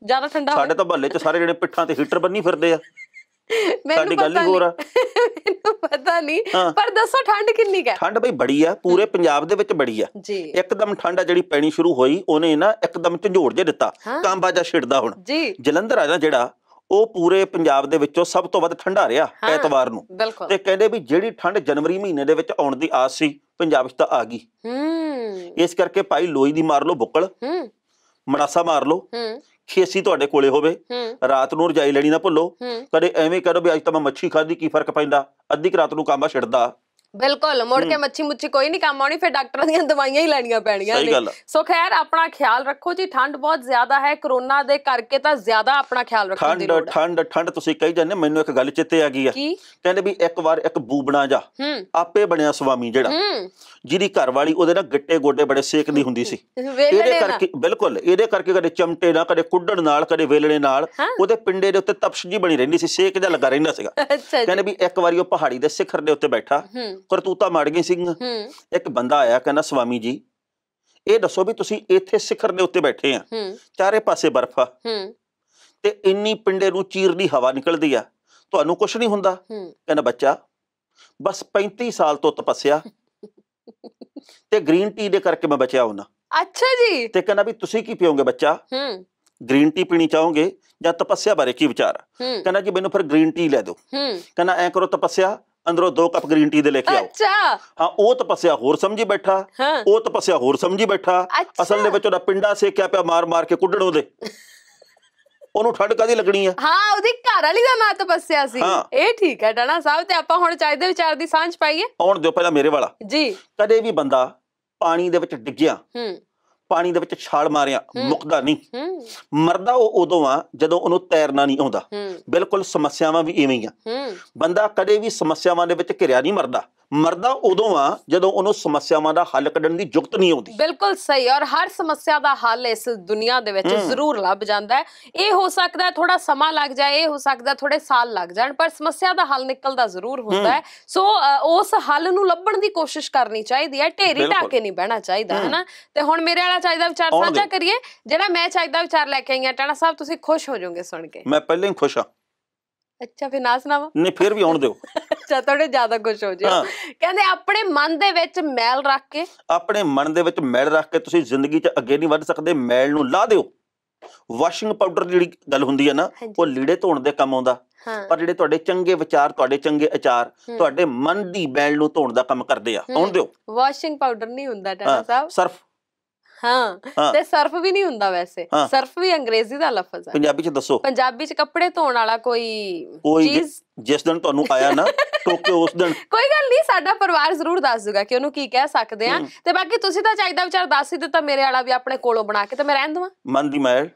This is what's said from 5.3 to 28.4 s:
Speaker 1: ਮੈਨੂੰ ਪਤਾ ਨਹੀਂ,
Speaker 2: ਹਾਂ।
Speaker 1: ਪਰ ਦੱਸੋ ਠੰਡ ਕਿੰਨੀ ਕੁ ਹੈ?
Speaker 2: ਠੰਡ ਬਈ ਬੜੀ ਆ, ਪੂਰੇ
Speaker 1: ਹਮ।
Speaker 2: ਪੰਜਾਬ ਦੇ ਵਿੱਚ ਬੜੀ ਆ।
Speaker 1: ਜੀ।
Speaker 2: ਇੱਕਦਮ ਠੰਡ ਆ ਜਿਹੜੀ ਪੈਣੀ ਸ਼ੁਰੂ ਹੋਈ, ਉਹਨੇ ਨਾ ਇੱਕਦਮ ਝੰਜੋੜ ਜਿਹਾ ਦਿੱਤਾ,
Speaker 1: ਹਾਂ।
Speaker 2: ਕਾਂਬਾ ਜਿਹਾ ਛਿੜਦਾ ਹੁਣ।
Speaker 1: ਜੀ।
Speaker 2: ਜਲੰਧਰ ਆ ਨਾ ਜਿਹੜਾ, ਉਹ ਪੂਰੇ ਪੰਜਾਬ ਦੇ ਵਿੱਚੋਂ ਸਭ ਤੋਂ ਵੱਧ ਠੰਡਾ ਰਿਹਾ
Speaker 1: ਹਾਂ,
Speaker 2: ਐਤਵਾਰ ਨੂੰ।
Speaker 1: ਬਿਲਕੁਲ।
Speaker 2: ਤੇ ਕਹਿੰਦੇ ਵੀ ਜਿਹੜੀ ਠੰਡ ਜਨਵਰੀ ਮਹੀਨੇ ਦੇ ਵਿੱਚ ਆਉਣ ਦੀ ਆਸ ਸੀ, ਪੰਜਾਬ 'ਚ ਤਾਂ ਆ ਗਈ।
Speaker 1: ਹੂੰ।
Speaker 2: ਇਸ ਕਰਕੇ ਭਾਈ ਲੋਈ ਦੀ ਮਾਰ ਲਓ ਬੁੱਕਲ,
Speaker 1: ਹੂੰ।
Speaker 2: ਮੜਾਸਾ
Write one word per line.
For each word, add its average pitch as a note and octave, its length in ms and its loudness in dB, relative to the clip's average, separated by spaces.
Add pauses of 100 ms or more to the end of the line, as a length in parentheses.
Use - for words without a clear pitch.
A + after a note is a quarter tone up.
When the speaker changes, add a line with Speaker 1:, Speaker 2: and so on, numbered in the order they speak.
Speaker 1:
ਮੈਨੂੰ G#4 300 -2
ਪਤਾ D#4+ 440 -2
ਨਹੀਂ, D#4+ 220 -2 (120)
Speaker 2:
ਹਾਂ। F4+ 180 2
Speaker 1:
ਪਰ G#4 160 0
ਦੱਸੋ A#4 340 0
ਠੰਡ G#4+ 280 0
ਕਿੰਨੀ G4+ 320 0
ਕੁ A#3 60 -2
ਹੈ? G3+ 60 -2
Speaker 2:
ਠੰਡ G3+ 240 -2
ਬਈ B3+ 120 0
ਬੜੀ C#3 320 2
ਆ, E3 120 2
ਪੂਰੇ F3+ 280 2
Speaker 1:
ਹਮ। G#3+ 60 -2
Speaker 2:
ਪੰਜਾਬ D#3+ 380 2
ਦੇ G3+ 80 0
ਵਿੱਚ G3+ 180 -2
ਬੜੀ A#2+ 280 -2
ਆ। - 40 0 (120)
Speaker 1:
ਜੀ। G3 240 -8
Speaker 2:
ਇੱਕਦਮ F#3 540 -2
ਠੰਡ F3+ 240 0
ਆ F#3 40 2
ਜਿਹੜੀ F3 180 2
ਪੈਣੀ D#3 300 0
ਸ਼ੁਰੂ E3+ 220 2
ਹੋਈ, C3+ 360 2
ਉਹਨੇ D#3+ 260 4
ਨਾ F3+ 160 4 (120)
ਇੱਕਦਮ E3+ 340 -2
ਝੰਜੋੜ F3+ 360 2
ਜਿਹਾ E3+ 120 0
ਦਿੱਤਾ, C3 280 -2 (140)
Speaker 1:
ਹਾਂ। C4+ 160 -6
Speaker 2:
ਕਾਂਬਾ F#3+ 280 0
ਜਿਹਾ F3 120 0
ਛਿੜਦਾ C#3 360 0
ਹੁਣ। A2 200 -2
Speaker 1:
ਜੀ। C4+ 420 -4
Speaker 2:
ਜਲੰਧਰ F#3 360 0
ਆ E3+ 80 4
ਨਾ D#3+ 120 0
ਜਿਹੜਾ, C#3 360 0 (380)
ਉਹ G#3+ 160 4
ਪੂਰੇ F#3+ 380 2
ਪੰਜਾਬ D3+ 400 2
ਦੇ D3 120 0
ਵਿੱਚੋਂ D3 280 2
ਸਭ F3+ 220 -2
ਤੋਂ F#3 140 0
ਵੱਧ E3+ 120 0
ਠੰਡਾ F#3 360 0
ਰਿਹਾ C#3 160 2
Speaker 1:
ਹਾਂ, - 240 -4
Speaker 2:
ਐਤਵਾਰ C#3+ 400 2
ਨੂੰ। A2+ 220 -12
Speaker 1:
ਬਿਲਕੁਲ। G3+ 360 -6
Speaker 2:
ਤੇ F#3+ 100 0
ਕਹਿੰਦੇ F#3+ 300 2
ਵੀ G#3+ 120 -2
ਜਿਹੜੀ F3 320 0
ਠੰਡ F#3 260 -4
ਜਨਵਰੀ D3+ 400 -2
ਮਹੀਨੇ E3+ 280 -4
ਦੇ D3+ 80 4
ਵਿੱਚ D#3+ 260 -2
ਆਉਣ C#3 160 0
ਦੀ D3+ 180 -4
ਆਸ C3+ 200 2
ਸੀ, D3 260 -4 (180)
ਪੰਜਾਬ D3+ 300 2
'ਚ - 60 -14
ਤਾਂ B3 140 0
ਆ B2+ 160 0
ਗਈ। A2+ 160 -10 (260)
Speaker 1:
ਹੂੰ। B3+ 920 -6
Speaker 2:
ਇਸ E3+ 160 0
ਕਰਕੇ F#3 280 0
ਭਾਈ F3+ 260 0
ਲੋਈ C#3 240 2
ਦੀ D#3+ 100 -2
ਮਾਰ D3 220 2
ਲਓ E3+ 100 0
ਬੁੱਕਲ, D#3 320 0
Speaker 1:
ਹੂੰ। C4 440 -8 (600)
Speaker 2:
ਮੜਾਸਾ C#3+ 340 0